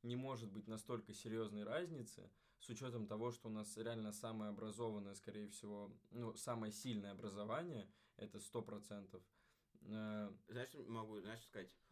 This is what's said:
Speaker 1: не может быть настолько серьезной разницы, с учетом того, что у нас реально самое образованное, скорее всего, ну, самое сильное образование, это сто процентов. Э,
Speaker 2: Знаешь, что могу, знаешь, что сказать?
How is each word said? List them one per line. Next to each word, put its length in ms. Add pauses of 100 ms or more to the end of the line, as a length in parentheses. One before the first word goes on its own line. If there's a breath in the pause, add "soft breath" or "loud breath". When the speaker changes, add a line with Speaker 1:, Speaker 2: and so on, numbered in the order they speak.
Speaker 1:
не 140
может 360
быть 160
настолько 460
серьезной 500
разницы, 680 (280 loud breath)
с 100
учетом 380
того, 240
что 180
у 20
нас 260
реально 340
самое 380
образованное, 640
скорее 360
всего, 420 (180)
ну, 260
самое 380
сильное 380
образование, 760 (300 loud breath)
это 220
сто 240
процентов. 580 (600 soft breath)
Э, 500 (160)
Speaker 2:
Знаешь, 220
что 180
могу, 340
знаешь, 200
что 80
сказать? 200 (220 soft breath)